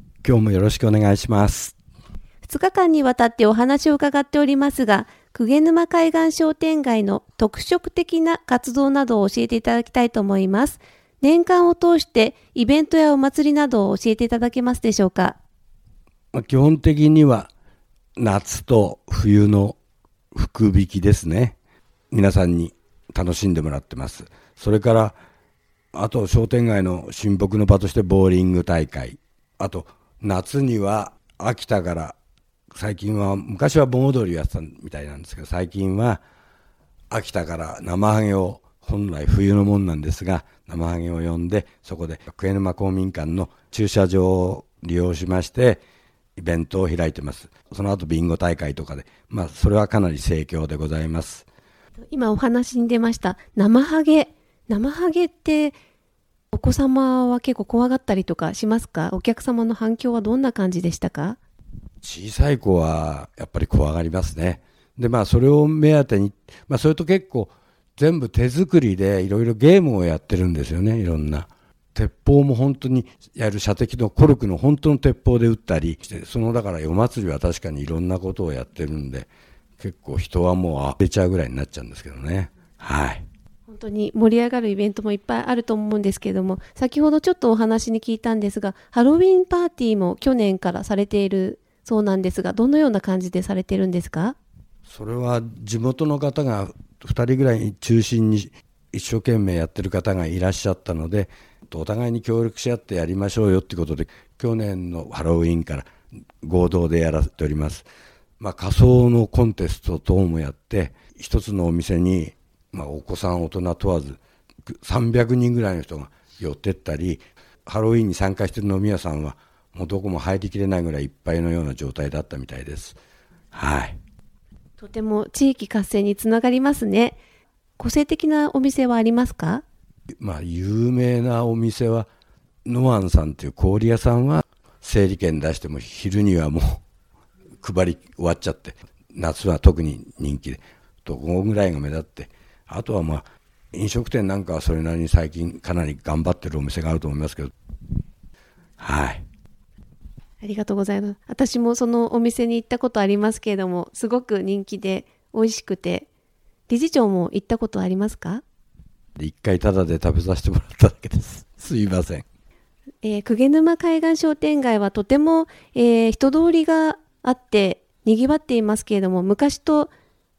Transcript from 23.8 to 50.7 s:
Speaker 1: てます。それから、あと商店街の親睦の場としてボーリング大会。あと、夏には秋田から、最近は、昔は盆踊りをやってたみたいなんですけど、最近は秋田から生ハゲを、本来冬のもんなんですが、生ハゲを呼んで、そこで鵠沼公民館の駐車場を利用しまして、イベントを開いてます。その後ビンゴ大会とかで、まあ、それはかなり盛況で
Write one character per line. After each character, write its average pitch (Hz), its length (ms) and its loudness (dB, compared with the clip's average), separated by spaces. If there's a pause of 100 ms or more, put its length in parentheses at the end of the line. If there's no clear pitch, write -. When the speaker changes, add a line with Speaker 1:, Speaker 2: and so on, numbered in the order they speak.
Speaker 1:
て - 160 -16
ま 65 120 -8
す。 - 180 -18 (280)
そ - 160 -4
れ 107 80 4
か 113 140 2
ら、 110 220 2 (800)
あ 104 160 -4
と 110 160 -2
商 113 200 0
店 120 200 0
街 104 160 2
の 90 300 -4
親 101 260 0
睦 101 180 -2
の 104 80 2
場 98 140 6
と 95 100 -2
し - 60 -8
て 110 80 2
ボ 95 240 4
ー - 20 4
リ 90 140 4
ン 92 100 2
グ 90 100 2
大 82 240 -2
会。 64 320 -12 (380)
あ 98 140 -6
と、 85 160 -12 (340)
夏 104 400 -2
に 120 180 0
は 101 360 -2 (240)
秋 110 260 -4
田 101 180 0
か 87 120 -4
ら、 78 200 -8 (600)
最 104 180 -6
近 104 240 -4
は、 98 160 0
昔 110 440 -2
は 139 80 6
盆 127 180 0
踊 127 260 0
り 85 60 -4
を - 20 -6
や 78 60 -2
っ - 20 -2
て - 60 -8
た - 80 -6
み 80 300 -16
た 73 100 -12
い 73 60 -14
な 73 100 -16
ん 71 60 -18
で - 60 -20
す - 60 -16
け 78 60 -16
ど、 76 60 -16
最 87 240 -6
近 95 260 -2
は 110 240 -2 (880)
秋 - 240 -10
田 87 140 -4
か 82 100 -8
ら 80 240 -12
生 98 320 0
ハ 107 80 2
ゲ 104 140 0
を、 95 260 -2 (200)
本 101 300 -6
来 76 140 -8
冬 98 300 4
の 101 100 4
も 101 140 2
ん 98 80 0
な 82 80 -2
ん 76 80 -6
で 78 100 -4
す 90 140 -10
が、 92 180 -2 (220)
生 82 240 -6
ハ 85 80 -4
ゲ 85 100 -6
を 85 120 -6
呼 85 180 -4
ん 87 100 -4
で、 101 180 -2 (160)
そ 92 140 -14
こ 85 100 -8
で 78 140 -12 (160)
鵠 95 160 -4
沼 98 220 -2
公 95 180 -2
民 95 200 -2
館 80 180 -6
の 90 180 -4 (220)
駐 104 180 -2
車 98 180 4
場 92 200 2
を 92 400 0 (160)
利 87 140 -4
用 87 180 0
し 82 100 -8
ま 92 160 -2
し - 80 -8
て、 123 320 2 (560)
イ - 40 -14
ベ 85 140 -4
ン 82 120 -2
ト 95 140 -4
を 95 60 0
開 85 220 -2
い 73 40 -4
て - 80 -16
ま 71 120 -10
す。 - 180 -20 (220)
そ 98 100 -10
の 98 80 -2
後 90 160 -4
ビ 82 140 0
ン 85 80 0
ゴ 82 80 0
大 85 200 -2
会 73 200 -8
と 78 80 -10
か 73 100 -12
で、 65 120 -14 (220)
ま 92 180 -6
あ、 - 20 -14
そ - 220 0
れ 101 40 2
は 104 140 2
か 113 100 0
な 92 100 2
り 76 100 -4
盛 78 240 -2
況 78 260 -6
で 76 80 -6